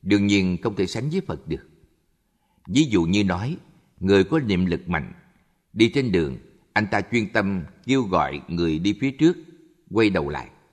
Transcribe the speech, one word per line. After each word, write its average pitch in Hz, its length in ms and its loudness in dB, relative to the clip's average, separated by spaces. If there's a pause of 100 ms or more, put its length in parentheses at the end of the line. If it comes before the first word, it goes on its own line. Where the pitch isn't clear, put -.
đương 101 240 2
nhiên 92 360 2
không 104 140 -4
thể 95 100 0
sánh 117 240 -6
với 185 100 -4
Phật - 280 -10
được. 76 200 -8 (960)
Ví 127 180 2
dụ 104 180 2
như 98 220 2
nói, 98 320 -2 (440)
người 95 240 6
có 160 160 0
niệm 95 260 0
lực 85 220 -4
mạnh, 78 240 -4 (600)
đi 113 220 4
trên 123 180 -2
đường, 76 240 0 (360)
anh 107 180 0
ta 104 100 0 (120)
chuyên 110 200 -2
tâm 98 320 -2 (200)
kêu 131 180 0
gọi 73 460 -2
người 82 300 0
đi 101 220 -2
phía 135 100 -2
trước, 165 260 2 (540)
quay 107 200 4
đầu 80 180 -2
lại. 67 220 -10 (220)